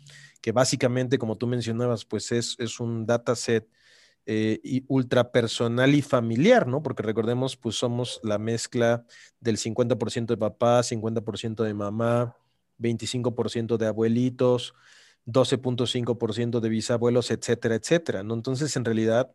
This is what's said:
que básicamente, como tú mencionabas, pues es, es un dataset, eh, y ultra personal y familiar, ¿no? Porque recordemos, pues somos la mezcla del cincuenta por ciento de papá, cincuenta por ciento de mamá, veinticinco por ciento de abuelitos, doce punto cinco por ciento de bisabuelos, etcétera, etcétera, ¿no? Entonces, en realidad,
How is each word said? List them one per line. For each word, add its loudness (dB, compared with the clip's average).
que -2
básicamente, 2
como -4
tú -4
mencionabas, -2
pues -6
es, -2
es -6
un -4
dataset, 0
eh, 0
y -4
ultra 2
personal 2
y 4
familiar, 4
¿no? -4
Porque -4
recordemos, -2
pues -6
somos -4
la 0
mezcla 0
del 0
cincuenta 0
por -2
ciento -2
de -2
papá, 2
cincuenta -4
por -8
ciento -4
de -2
mamá, -2
veinticinco -2
por -2
ciento -2
de 0
abuelitos, 2
doce 2
punto -2
cinco -2
por -2
ciento -2
de 0
bisabuelos, 0
etcétera, 0
etcétera, 0
¿no? -6
Entonces, -4
en -2
realidad, 2